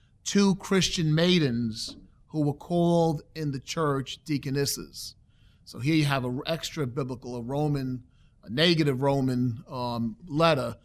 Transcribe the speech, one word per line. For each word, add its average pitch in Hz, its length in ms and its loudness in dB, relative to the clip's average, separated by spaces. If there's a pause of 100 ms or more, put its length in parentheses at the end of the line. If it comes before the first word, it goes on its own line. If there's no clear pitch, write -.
(240)
two 196 320 4
Christian 170 580 0
maidens 135 840 2 (320)
who 156 120 -4
were 143 140 2
called 170 680 2 (120)
in 151 180 -4
the 135 80 -6
church 139 640 -2
deaconesses. 139 880 -4 (500)
So - 140 -18
here 143 160 0
you 151 120 4
have 139 180 0
an 127 220 -4
extra 156 400 -4
biblical, 127 500 -8
a 120 60 -8
Roman, 135 600 -2 (420)
a - 60 -14
negative 151 520 2
Roman, 131 680 0
um, 120 480 -6 (120)
letter 143 560 2